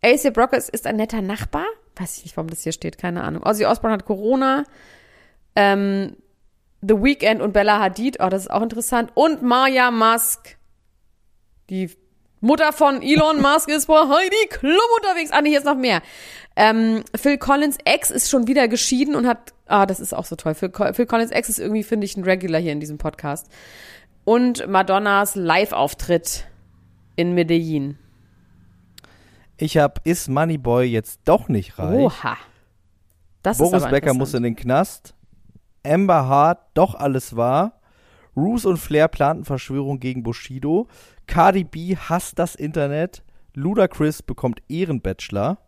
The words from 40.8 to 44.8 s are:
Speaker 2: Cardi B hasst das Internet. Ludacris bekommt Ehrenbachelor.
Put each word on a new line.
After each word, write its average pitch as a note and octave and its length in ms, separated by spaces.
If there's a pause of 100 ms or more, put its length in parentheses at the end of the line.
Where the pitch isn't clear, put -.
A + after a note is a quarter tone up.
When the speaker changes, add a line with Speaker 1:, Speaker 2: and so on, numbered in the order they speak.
Speaker 2:
Cardi F#3 380
B E3+ 320
hasst - 420
das E3+ 160
Internet. D3+ 680 (300)
Ludacris D#3 680
bekommt - 460
Ehrenbachelor. C3+ 1000